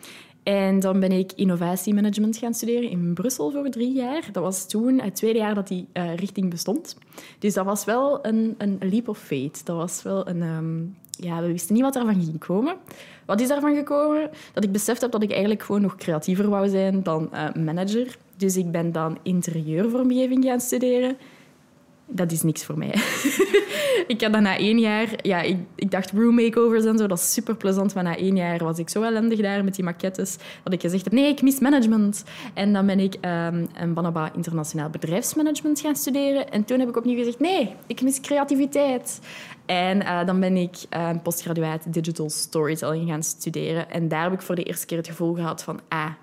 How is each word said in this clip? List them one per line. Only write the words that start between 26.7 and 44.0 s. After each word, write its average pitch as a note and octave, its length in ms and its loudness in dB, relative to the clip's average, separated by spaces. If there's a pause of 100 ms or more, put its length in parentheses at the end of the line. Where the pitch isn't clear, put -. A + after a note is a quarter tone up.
en A3 120 4
zo, G#3+ 100 4
dat F#3 100 0
is - 160 -2
superplezant. G3+ 600 0
Maar F#3 80 -2
na E3+ 140 0
één F#3+ 180 2
jaar F3 280 0
was E3 160 -2
ik E3 100 -4
zo G#3 120 0
ellendig A3+ 400 2
daar G3+ 220 2
met F#3+ 120 0
die F#3 80 -4
maquettes, F#3+ 540 -4 (260)
dat F#3 100 -2
ik F3 80 -2
gezegd F#3 220 0
heb, G3+ 100 -2
"Nee, C#4 180 6
ik C#4+ 100 0
mis C4+ 180 4
management." A3 640 4 (300)
En G3+ 200 2
dan G3 120 4
ben F#3+ 140 4
ik, F#3+ 220 2
ehm, E3+ 520 -2
een E3+ 200 -2
Banaba E3 420 -2
Internationaal D#3+ 540 -4
Bedrijfsmanagement D4 920 -2
gaan D4+ 160 0
studeren. C#4 560 0
En G#3 140 0
toen B3+ 140 2
heb B3+ 100 2
ik A#3 80 -2
opnieuw A#3+ 200 0
gezegd, A#3+ 220 -2
"Nee, D#4+ 360 2 (120)
ik - 140 -6
mis C4 200 2
creativiteit." C#4 1000 0 (460)
En, F#3 400 2
eh, F3 200 0
dan F#3 140 2
ben F#3 180 4
ik, F3+ 180 0 (140)
eh, E3+ 200 -2 (140)
postgraduaat E3 720 -2
Digital E3 360 -2
Storytelling D#3 800 -2
gaan D#3 140 -2
studeren. D#3+ 680 -4
En E3+ 160 -2